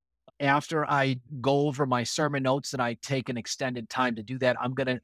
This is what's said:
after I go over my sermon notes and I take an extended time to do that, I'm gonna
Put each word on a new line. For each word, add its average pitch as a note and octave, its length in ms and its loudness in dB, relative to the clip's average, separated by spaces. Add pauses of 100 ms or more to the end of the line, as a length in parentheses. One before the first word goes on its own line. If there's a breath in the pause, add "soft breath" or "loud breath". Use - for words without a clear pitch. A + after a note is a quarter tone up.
(400)
after D3 500 2
I C3+ 300 2 (220)
go C#3 260 4
over C#3+ 180 0
my B2 180 2
sermon C#3+ 400 0
notes C3+ 300 0
and B2+ 80 -2
I A#2+ 200 0
take C3+ 280 -2
an B2 80 -4
extended A#2+ 520 -6
time B2 260 0
to A2 80 -8
do B2+ 160 -8
that, B2 220 4
I'm B2 120 -2
gonna B2+ 300 -2